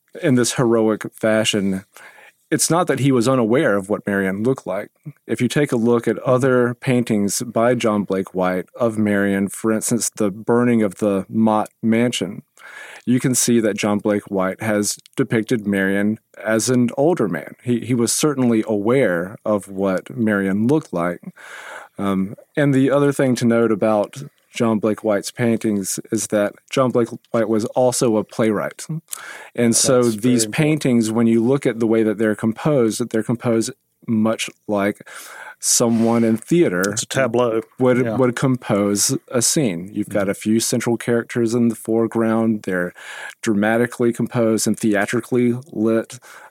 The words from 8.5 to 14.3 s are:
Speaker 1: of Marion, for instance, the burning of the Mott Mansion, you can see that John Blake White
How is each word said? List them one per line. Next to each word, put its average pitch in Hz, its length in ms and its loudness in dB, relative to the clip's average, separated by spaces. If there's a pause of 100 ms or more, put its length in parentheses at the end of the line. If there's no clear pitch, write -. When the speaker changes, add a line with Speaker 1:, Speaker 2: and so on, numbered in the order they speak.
Speaker 1:
of 113 220 -2
Marion, 101 500 0
for 110 240 -4
instance, 110 440 -2
the 107 140 -2
burning 117 540 0
of 95 120 -2
the 98 320 -2
Mott 110 420 0 (120)
Mansion, 113 640 -2 (600)
you 123 160 2
can 127 160 0
see 117 240 2
that 104 180 0
John 104 200 0
Blake 104 320 -2
White 95 320 -2